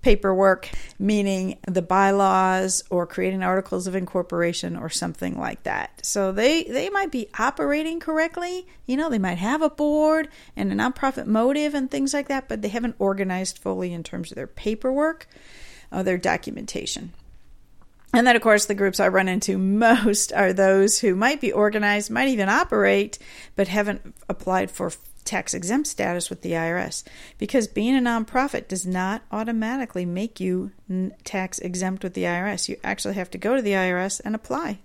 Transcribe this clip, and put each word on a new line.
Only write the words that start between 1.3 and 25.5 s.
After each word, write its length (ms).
the 140
bylaws 1080
or 160
creating 360
articles 440
of 80
incorporation 840
or 140
something 480
like 240
that. 420
So 280
they, 320
they 260
might 220
be 160
operating 640
correctly. 680
You 120
know, 120
they 120
might 180
have 240
a 80
board 580
and 160
a 20
nonprofit 520
motive 460
and 160
things 240
like 160
that, 200
but 140
they 60
haven't 300
organized 600
fully 340
in 100
terms 300
of 20
their 140
paperwork 800
or 100
their 160
documentation. 960
And 140
then, 80
of 80
course, 240
the 80
groups 240
I 80
run 220
into 280
most 760
are 200
those 460
who 160
might 260
be 120
organized, 580
might 180
even 200
operate, 680
but 140
haven't 460
applied 420
for 200
tax 300